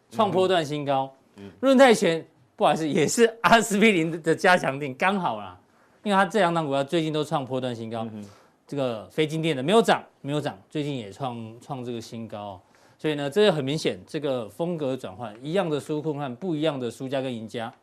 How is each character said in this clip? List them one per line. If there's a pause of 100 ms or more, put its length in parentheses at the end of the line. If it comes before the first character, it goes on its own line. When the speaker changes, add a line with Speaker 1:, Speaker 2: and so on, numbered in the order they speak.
(120)
Speaker 1:
创
波
段
新
高。 (240)
Speaker 2:
嗯。
嗯。 (100)
Speaker 1:
润
泰
全， (320)
不
好
意
思，
也
是 (160)
阿
司
匹
林
的
加
强
定，
刚
好
啦。 (460)
因
为
它
这
两
档
股
票
最
近
都
创
波
段
新
高。
Speaker 2:
嗯
哼。 (360)
Speaker 1:
这
个
非
金
电
的
没
有
涨， (200)
没
有
涨， (120)
最
近
也
创，
创
这
个
新
高
哦。 (360)
所
以
呢，
这
个
很
明
显，
这
个
风
格
转
换，
一
样
的
纾
困
案，
不
一
样
的
输
家
跟
赢
家， (120)